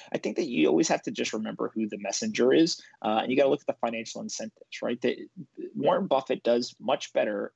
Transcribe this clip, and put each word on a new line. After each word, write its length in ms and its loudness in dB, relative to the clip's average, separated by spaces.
I 60 -4
think 200 -4
that 100 -2
you 200 2
always 200 4
have 160 0
to 80 -6
just 220 -4
remember 420 -4
who 120 -2
the 120 -8
messenger 540 2
is, 280 4
uh, 180 0
and 80 -2
you 80 2
gotta 120 6
look 120 2
at 60 -6
the 60 -2
financial 360 -6
incentives, 600 -10
right? 200 -4
That 160 0
Warren 320 2
Buffett 340 0
does 380 2
much 340 -2
better 420 0